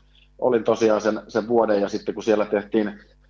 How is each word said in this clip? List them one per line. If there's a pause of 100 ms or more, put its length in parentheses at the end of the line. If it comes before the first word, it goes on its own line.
(400)
olin
tosiaan
sen,
sen
vuoden,
ja
sitten
kun
siellä
tehtiin (300)